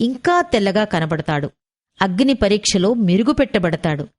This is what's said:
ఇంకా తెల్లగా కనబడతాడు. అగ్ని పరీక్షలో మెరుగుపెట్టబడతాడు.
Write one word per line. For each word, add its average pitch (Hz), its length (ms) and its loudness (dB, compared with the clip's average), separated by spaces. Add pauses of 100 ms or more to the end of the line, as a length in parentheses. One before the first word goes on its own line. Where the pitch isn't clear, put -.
ఇంకా 262 400 0
తెల్లగా 214 440 0
కనబడతాడు. 160 640 -4 (520)
అగ్ని 214 320 2
పరీక్షలో 208 600 0
మెరుగుపెట్టబడతాడు. 180 1120 0 (100)